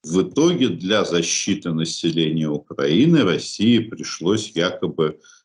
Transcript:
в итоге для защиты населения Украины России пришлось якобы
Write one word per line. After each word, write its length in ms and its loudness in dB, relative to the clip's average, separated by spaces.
в 200 0
итоге 460 2
для 360 0
защиты 680 -2
населения 760 -2
Украины 760 2
России 560 2
пришлось 720 -4
якобы 680 -2